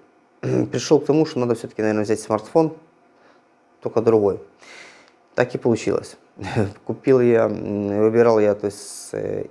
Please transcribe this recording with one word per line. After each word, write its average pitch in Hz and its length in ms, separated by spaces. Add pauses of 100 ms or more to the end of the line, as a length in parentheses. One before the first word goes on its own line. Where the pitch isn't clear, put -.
(160)
<clears throat> - 240
пришёл 127 600
к - 60
тому, 151 200
что - 140
надо 120 140
всё-таки, - 280
наверное, 107 220
взять 107 160
смартфон, 151 520 (1080)
только 113 220
другой. 107 380 (920)
Так 120 200
и 127 40
получилось. - 580 (200)
<laughs> 98 480
Купил 127 360
я, 117 240
м, 101 560
выбирал 113 400
я, 104 140
то 104 120
есть, - 460
э, 101 380